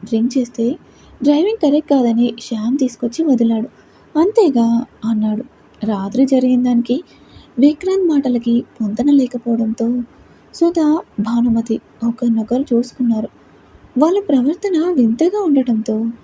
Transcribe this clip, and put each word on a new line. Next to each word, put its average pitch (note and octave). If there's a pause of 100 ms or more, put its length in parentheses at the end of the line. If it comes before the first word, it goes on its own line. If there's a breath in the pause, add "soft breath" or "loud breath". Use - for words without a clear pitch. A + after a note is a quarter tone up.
డ్రింక్ A#3+
చేస్తే A#3+ (460 soft breath)
డ్రైవింగ్ D#4
కరెక్ట్ D4+
కాదని A#3+
శ్యామ్ A#3
తీసుకొచ్చి B3
వదిలాడు, A#3 (500 soft breath)
అంతేగా," C4 (200)
అన్నాడు. G#3+ (420)
రాత్రి G3+
జరిగిన B3+
దానికి B3 (540 soft breath)
విక్రాంత్ F4+
మాటలకి B3 (180)
పొంతన A3
లేకపోవడంతో A#3+ (520)
సుధా, E4 (200)
భానుమతి A3+ (240)
ఒకరినొకరు A#3 (100)
చూసుకున్నారు. A#3 (680)
వాళ్ళ F4
ప్రవర్తన E4
వింతగా D#4+
ఉండటంతో, A#3 (180)